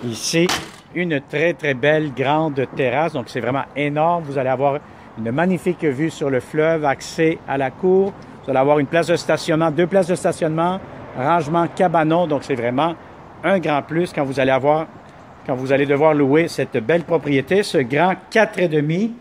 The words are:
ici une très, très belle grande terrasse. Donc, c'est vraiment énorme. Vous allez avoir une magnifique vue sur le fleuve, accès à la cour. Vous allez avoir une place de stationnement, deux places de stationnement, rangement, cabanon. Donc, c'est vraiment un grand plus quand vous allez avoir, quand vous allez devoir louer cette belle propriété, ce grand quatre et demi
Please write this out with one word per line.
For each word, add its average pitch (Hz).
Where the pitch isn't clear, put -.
ici 123
une 165
très, 160
très 143
belle 147
grande 139
terrasse. 143
Donc, 120
c'est 127
vraiment 127
énorme. 151
Vous 139
allez 131
avoir 139
une 113
magnifique 170
vue 151
sur 147
le 131
fleuve, 156
accès 160
à 139
la 135
cour. 190
Vous -
allez 131
avoir 147
une 143
place 160
de 170
stationnement, 160
deux 160
places 180
de 180
stationnement, 165
rangement, 160
cabanon. 165
Donc, 143
c'est 143
vraiment 127
un 190
grand 151
plus 165
quand 156
vous 135
allez 131
avoir, 147
quand 135
vous 131
allez 139
devoir 147
louer 147
cette 139
belle 147
propriété, 147
ce 185
grand 147
quatre 214
et 180
demi 160